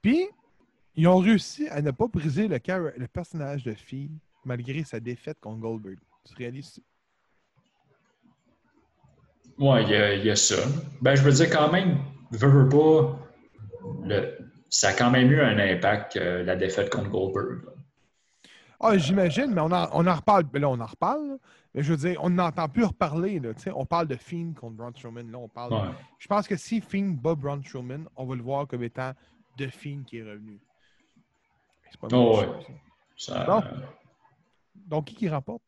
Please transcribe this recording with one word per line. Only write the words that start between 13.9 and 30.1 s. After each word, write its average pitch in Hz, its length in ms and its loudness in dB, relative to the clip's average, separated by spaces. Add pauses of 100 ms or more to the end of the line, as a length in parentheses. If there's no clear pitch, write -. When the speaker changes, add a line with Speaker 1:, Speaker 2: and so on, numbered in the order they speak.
Speaker 2:
le... - 320 -2 (320)
ça - 200 2
a 95 40 0
quand 123 180 4
même 127 180 6
eu 151 120 6
un 107 180 4
impact, 98 560 0
euh, 90 280 -2
la 90 120 0
défaite 95 340 -2
contre 101 200 -4
Goldberg. 95 560 -4 (1120)
Speaker 1:
Ah, 220 180 4
j'imagine, 190 560 2
mais 170 60 0
on 160 140 0
en, 170 180 0
on 165 160 2
en 180 80 4
reparle. 185 280 4
Ben 143 180 -4
là, 143 80 2
on 123 100 -2
en 113 60 -8
reparle, 277 420 -4
là. 269 80 -8 (400)
Mais 143 80 -4
je 151 100 -2
veux 156 40 0
dire, 165 260 -4
on 175 80 0
n'entend 170 380 -2
plus 220 160 2
reparler, 170 540 -2
là. 117 140 -6
Tu - 100 -16
sais, 190 80 -6
on 135 140 -8
parle 170 220 0
de 135 80 -6
Fiend 170 400 -10
contre 113 220 -16
Braun 120 180 -14
Strowman. 117 340 -16
Là, 117 80 -16
on 117 120 -16
parle 120 240 -8
Speaker 2:
Ouais. 101 160 -2 (280)
Speaker 1:
je - 100 -20
pense 202 200 0
que 196 80 -4
si 226 260 -6
Fiend 196 280 -4 (120)
bat 160 140 0
Braun 143 280 -6
Strowman, 131 420 -12 (100)
on 131 100 -10
va 131 100 -8
le 120 60 -8
voir 139 260 -6
comme 123 160 -8
étant 131 280 -8 (460)
The 135 100 -8
Fiend 143 360 -14
qui 120 140 -16